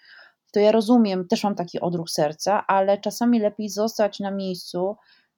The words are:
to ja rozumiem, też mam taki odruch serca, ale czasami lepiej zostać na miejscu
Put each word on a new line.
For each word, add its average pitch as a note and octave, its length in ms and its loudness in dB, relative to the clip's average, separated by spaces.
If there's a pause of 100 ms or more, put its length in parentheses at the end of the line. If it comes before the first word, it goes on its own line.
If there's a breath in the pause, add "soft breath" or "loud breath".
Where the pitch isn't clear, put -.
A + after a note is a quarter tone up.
(520 soft breath)
to G#3 80 2
ja G#3+ 120 6
rozumiem, G#3+ 560 2
też A#3 160 0
mam G3+ 100 -2
taki F3 260 -8
odruch E3+ 300 -4
serca, D#3 560 -2
ale G3 320 2
czasami A3+ 420 0
lepiej G#3 280 -4
zostać G3+ 520 -2
na G3 100 -6
miejscu F#3+ 640 -6 (420 soft breath)